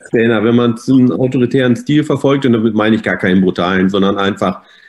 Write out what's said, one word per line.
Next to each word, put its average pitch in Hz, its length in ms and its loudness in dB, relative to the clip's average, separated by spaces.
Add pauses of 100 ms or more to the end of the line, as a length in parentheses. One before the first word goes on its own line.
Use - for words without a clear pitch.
Trainer, 113 340 0
wenn 117 120 2
man 120 220 0 (100)
einen 127 260 2
autoritären 127 640 0
Stil 147 260 -2
verfolgt, 139 420 0
und 120 80 4
damit 110 220 0
meine 107 200 2
ich 107 80 -4
gar 95 140 -4
keinen 95 240 0
brutalen, 92 480 0
sondern 98 280 0
einfach, 98 460 -4 (240)